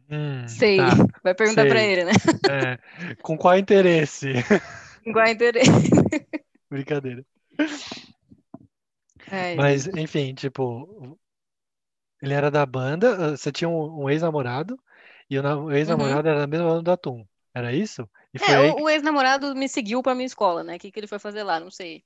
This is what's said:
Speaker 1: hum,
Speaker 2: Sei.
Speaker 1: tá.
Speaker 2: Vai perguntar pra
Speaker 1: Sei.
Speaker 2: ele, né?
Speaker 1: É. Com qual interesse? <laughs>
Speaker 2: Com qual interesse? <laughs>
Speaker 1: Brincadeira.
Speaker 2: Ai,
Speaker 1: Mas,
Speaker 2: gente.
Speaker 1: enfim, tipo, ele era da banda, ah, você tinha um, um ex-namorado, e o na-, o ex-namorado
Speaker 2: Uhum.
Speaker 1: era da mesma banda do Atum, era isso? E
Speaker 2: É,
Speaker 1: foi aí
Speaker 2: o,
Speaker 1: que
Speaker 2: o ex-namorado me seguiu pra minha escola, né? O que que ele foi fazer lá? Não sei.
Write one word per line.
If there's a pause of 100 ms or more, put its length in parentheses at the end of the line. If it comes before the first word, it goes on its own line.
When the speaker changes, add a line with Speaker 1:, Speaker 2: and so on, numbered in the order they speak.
Speaker 1:
hum,
Speaker 2:
Sei.
Speaker 1:
tá. (340)
Speaker 2:
Vai
perguntar
pra
Speaker 1:
Sei.
Speaker 2:
ele,
né? (360)
Speaker 1:
É. (420)
Com
qual
interesse?
<laughs>
Speaker 2:
Com
qual
interesse?
<laughs> (240)
Speaker 1:
Brincadeira. (2000)
Speaker 2:
Ai,
Speaker 1:
Mas,
Speaker 2:
gente.
Speaker 1:
enfim,
tipo, (1040)
ele
era
da
banda,
ah,
você
tinha
um,
um
ex-namorado, (500)
e
o
na-,
o
ex-namorado
Speaker 2:
Uhum.
Speaker 1:
era
da
mesma
banda
do
Atum, (280)
era
isso? (260)
E
Speaker 2:
É,
Speaker 1:
foi
aí
Speaker 2:
o,
Speaker 1:
que
Speaker 2:
o
ex-namorado
me
seguiu
pra
minha
escola,
né?
O
que
que
ele
foi
fazer
lá?
Não
sei.